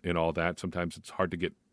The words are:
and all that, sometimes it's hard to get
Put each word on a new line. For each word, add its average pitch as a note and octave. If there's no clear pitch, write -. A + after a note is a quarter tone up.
and E2+
all E2
that, E2+
sometimes F2
it's -
hard F#2
to F2+
get E2+